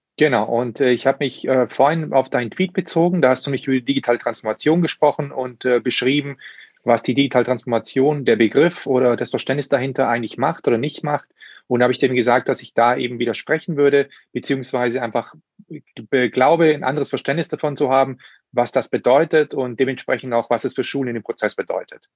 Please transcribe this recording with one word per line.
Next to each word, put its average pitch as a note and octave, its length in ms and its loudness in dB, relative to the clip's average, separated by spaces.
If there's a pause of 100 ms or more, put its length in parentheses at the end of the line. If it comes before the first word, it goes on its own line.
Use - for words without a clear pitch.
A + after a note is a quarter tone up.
(180)
Genau, B2+ 280 2
und, A#2 340 -4
äh, B2+ 120 4
ich A#2+ 140 0
habe C3+ 140 2
mich, - 260 -6
äh, C3 220 2
vorhin D3+ 460 0
auf C3 160 2
deinen B2 200 -2
Tweet F#3 220 -2
bezogen, F3 480 0
da C3 100 6
hast - 160 -2
du C#3+ 40 -6
mich C3 160 -4
über C3+ 100 2
die B2 80 -2
digitale B2+ 340 0
Transformation B2 640 -2
gesprochen D3 520 0
und, B2+ 340 -8
äh, B2 140 4
beschrieben, C3+ 580 -2 (460)
was A#2 180 4
die A#2+ 120 -2
digitale C3 300 2
Transformation, C3 800 -2
der A2+ 120 4
Begriff D#3+ 500 2
oder B2 300 2
das A#2 140 -6
Verständnis C3+ 380 -4
dahinter C3 400 0
eigentlich A#2 300 -4
macht D3+ 280 -2
oder A#2+ 120 2
nicht D3 260 -6
macht. D3 240 -4 (400)
Und B2 120 0
da B2 40 4
habe B2 80 2
ich - 80 -4
dem B2+ 140 2
gesagt, B2 340 2
dass C3 120 -2
ich - 140 -20
da A#2+ 220 4
eben B2 220 -6
widersprechen C#3 580 -4
würde, C#3 320 4 (240)
beziehungsweise B2+ 680 -4
einfach A#2 340 -6 (760)
be-, B2+ 180 2
glaube, D#3 460 4
ein C#3+ 100 -6
anderes C#3+ 240 -2
Verständnis C#3+ 400 -4
davon D3 280 -6
zu C#3+ 120 0
haben, C3 300 2 (320)
was A#2+ 220 -2
das B2 180 -2
bedeutet D3 640 2
und B2+ 260 -4
dementsprechend B2+ 540 -2
auch, A#2 160 0
was A#2+ 140 -2
es B2+ 100 -4
für B2+ 100 -4
Schulen C3+ 240 -4
in A#2 60 -6
dem A2 80 -6
Prozess - 320 -4
bedeutet. - 600 -8